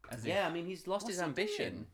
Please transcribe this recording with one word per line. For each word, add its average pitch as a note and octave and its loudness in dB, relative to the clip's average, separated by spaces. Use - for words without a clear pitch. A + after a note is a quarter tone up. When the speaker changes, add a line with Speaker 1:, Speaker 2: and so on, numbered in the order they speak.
Speaker 1:
As A2+ -4
Speaker 2:
Yeah, F#3 4
Speaker 1:
if, E3 2
Speaker 2:
I - 0
mean, E3+ 0
he's F#3 -6
lost G3 0
Speaker 1:
what's A3 -2
Speaker 2:
his F3+ 2
Speaker 1:
he E3+ 2
Speaker 2:
ambition. F#3 0
Speaker 1:
doing? G#2+ -8